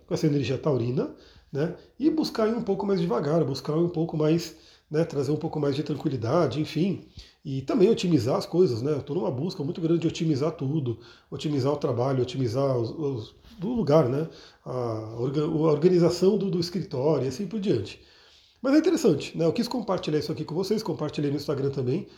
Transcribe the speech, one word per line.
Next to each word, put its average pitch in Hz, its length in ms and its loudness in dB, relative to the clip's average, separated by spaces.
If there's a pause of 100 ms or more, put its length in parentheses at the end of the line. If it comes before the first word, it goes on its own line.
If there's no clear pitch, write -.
com - 60 -8
essa - 140 0
energia 139 320 0
taurina, 131 560 -2 (380)
né, 160 240 -2 (240)
e 294 100 4
buscar 285 380 0
ir 226 60 0
um 233 80 -2
pouco 196 240 -2
mais 196 140 2
devagar, 170 440 0
buscar 135 320 -4
um 170 140 2
pouco 165 260 -4
mais, 156 400 0 (340)
né, 156 140 0
trazer 139 260 -2
um 151 60 2
pouco 156 240 -6
mais 143 160 0
de 151 60 -2
tranquilidade, 135 760 0
enfim, 156 460 -2 (400)
e 135 160 -4
também 214 300 4
otimizar 165 460 4
as 202 100 -4
coisas, 165 360 4
né? 147 100 0
Eu 135 100 -2
tô 143 120 -8
numa 196 160 0
busca 143 340 -4
muito 170 160 -6
grande 165 220 2
de 165 40 0
otimizar 160 460 0
tudo, 135 480 -2 (280)
otimizar 143 440 0
o 147 40 0
trabalho, 135 460 0
otimizar 131 560 0
os, 117 120 -2
os, 139 440 -6 (240)
do 180 100 -6
lugar, 160 400 4
né? 147 200 -2 (360)
A 113 540 -6
orga-, 135 240 -2
a 151 40 0
organização 165 920 4
do, 196 100 -2
do 180 120 0
escritório 151 640 -2
e 131 40 -2
assim 196 200 -6
por 220 100 -6
diante. 151 420 -2 (640)
Mas 269 120 4
é 311 40 6
interessante, 311 580 2
né? 165 80 0
Eu 165 80 4
quis 208 140 -2
compartilhar 185 540 -2
isso 143 100 -6
aqui 147 140 -6
com 151 100 -10
vocês, 196 300 -2
compartilhei 147 480 -4
no 143 40 -2
Instagram 139 340 -2
também, 139 360 -2 (120)